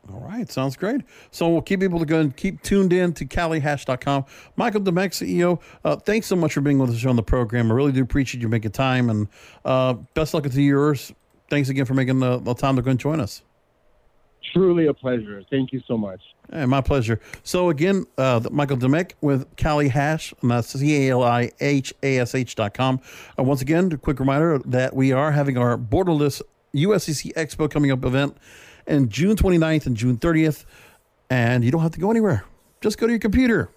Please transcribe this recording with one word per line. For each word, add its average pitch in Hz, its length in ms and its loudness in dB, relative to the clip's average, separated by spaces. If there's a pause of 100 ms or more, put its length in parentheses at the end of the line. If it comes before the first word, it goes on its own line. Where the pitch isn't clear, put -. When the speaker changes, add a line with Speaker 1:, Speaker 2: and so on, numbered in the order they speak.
(140)
Speaker 1:
All - 60 -14
right, 208 280 -10
sounds 131 300 -4
great. 233 240 -2 (300)
So 170 180 -2
we'll 165 140 2
keep 190 160 -2
people 185 180 0
to 160 80 0
go 160 140 2
and 147 180 0
keep 190 240 -6
tuned 190 320 2
in 180 200 2
to - 120 -8
cali 160 340 -2
hash 143 260 -4
dot 127 160 -4
com. 139 220 0 (320)
Michael 214 260 0
Demek, 185 340 0
C 180 240 -2
E 175 60 4
O, 180 140 2 (240)
uh, 151 120 2
thanks 214 320 -2
so 190 80 0
much 165 180 2
for 143 80 0
being 143 160 4
with 127 140 2
us 117 160 -2
on 127 80 4
the 117 80 2
program. 117 480 0
I - 20 4
really 139 180 2
do 131 120 2
appreciate 127 360 -2
you 117 80 -4
making 110 220 -2
time, 127 400 0
and, 104 180 0 (380)
uh, 131 280 2 (200)
best 156 220 -2
luck 151 80 0
to 139 180 0
yours. 143 500 2 (380)
Thanks 143 200 0
again 135 160 0
for 131 100 -2
making 131 240 2
the, 127 180 0
the 120 160 -4
time 135 220 0
to 123 80 0
go 131 80 0
and 127 80 0
join 156 200 -2
us. - 220 -8 (1120)
Speaker 2:
Truly 175 320 4
a 143 80 2
pleasure. 107 560 -6
Thank 135 240 -2
you 127 140 -6
so 120 100 -2
much. 98 240 -6 (320)
Speaker 1:
Hey, 143 140 -2
my 135 140 2
pleasure. 117 380 0 (220)
So 180 280 0
again, 185 360 0 (140)
uh, 131 180 2
the, 113 140 -4
Michael 143 260 0
Demek 143 440 0
with 139 340 -2
Cali 147 320 0
Hash, 147 560 -2
and 120 80 2
that's 120 160 0
C 139 400 0
A 131 60 2
L 123 100 2
I 120 260 2 (100)
H 143 440 -2
A 135 160 0
S 120 160 -2
H 127 180 -4
dot 104 220 -4
com. 131 260 0 (380)
Uh, - 20 0
once 127 220 0
again, 165 280 2
a 147 60 -4
quick 139 220 -4
reminder 139 400 2
that 127 360 -2
we 135 180 2
are 147 180 2
having 139 260 0
our 120 220 2
Borderless 147 640 0 (300)
U 175 200 2
S 185 120 0
C 156 80 -4
C - 220 -8
Expo 156 320 -4
coming 143 220 0
up 131 160 -2
event 139 320 -2 (500)
in 139 220 2
June 175 260 2
twenty-ninth 160 520 2
and 120 100 -2
June 123 180 0
thirtieth, 160 480 0 (680)
and 123 320 2
you 113 80 2
don't 165 100 0
have 160 120 0
to 156 60 -10
go 196 120 0
anywhere. 208 340 0 (360)
Just 214 180 -2
go 226 80 0
to 233 60 2
your 220 60 0
computer 226 580 2